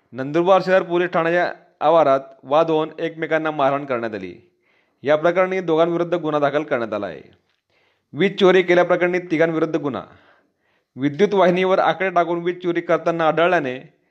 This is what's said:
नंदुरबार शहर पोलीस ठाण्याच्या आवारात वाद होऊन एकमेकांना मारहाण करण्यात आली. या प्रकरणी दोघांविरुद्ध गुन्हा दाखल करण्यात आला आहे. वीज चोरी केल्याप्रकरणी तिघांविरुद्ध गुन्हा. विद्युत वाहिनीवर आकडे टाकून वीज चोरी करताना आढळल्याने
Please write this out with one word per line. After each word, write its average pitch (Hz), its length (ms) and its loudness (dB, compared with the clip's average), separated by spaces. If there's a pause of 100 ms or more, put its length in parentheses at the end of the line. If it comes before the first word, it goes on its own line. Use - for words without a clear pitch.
(140)
नंदुरबार 165 520 2
शहर 185 180 2
पोलीस 175 280 -2
ठाण्याच्या 170 420 0 (280)
आवारात 147 380 4 (240)
वाद 156 280 2
होऊन 156 180 0 (100)
एकमेकांना 156 520 -4
मारहाण 143 340 0
करण्यात 117 300 -6
आली. 95 200 -12 (680)
या 143 120 2
प्रकरणी 185 440 0
दोघांविरुद्ध 170 560 0
गुन्हा 151 240 -2
दाखल 143 240 0
करण्यात 117 300 -4
आला 104 120 -6
आहे. 82 160 -12 (920)
वीज 190 260 -2
चोरी 185 220 4
केल्याप्रकरणी 180 580 2
तिघांविरुद्ध 165 560 -2
गुन्हा. 135 280 -6 (920)
विद्युत 143 380 0
वाहिनीवर 185 460 2
आकडे 170 300 0
टाकून 175 340 -2
वीज 175 200 -6
चोरी 170 180 -2
करताना 165 460 -2
आढळल्याने 151 680 0 (180)